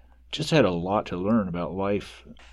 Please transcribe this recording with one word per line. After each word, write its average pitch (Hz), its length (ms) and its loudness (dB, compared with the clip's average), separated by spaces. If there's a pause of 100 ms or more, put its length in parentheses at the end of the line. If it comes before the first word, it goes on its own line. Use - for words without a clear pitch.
(320)
Just 151 200 -4
had 151 140 6
a 92 60 2
lot 90 360 0
to 92 100 -6
learn 101 300 2
about 85 260 -4
life. 98 500 -4 (300)